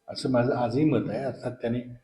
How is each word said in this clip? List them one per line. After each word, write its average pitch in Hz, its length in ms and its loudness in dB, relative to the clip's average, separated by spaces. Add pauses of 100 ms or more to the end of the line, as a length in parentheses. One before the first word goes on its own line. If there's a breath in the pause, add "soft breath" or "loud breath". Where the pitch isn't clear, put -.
असं - 220 -4
माझं 123 220 4
आजही 123 320 2
मत 117 260 2
आहे. 120 140 -4
अर्थात 123 280 -6
त्यांनी, 120 260 -2 (260)